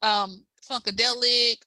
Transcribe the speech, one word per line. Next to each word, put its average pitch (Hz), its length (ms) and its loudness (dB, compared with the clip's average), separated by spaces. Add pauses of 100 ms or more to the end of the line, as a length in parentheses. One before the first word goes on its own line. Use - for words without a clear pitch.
um, 202 440 -2 (160)
Funkadelic, 240 960 0 (100)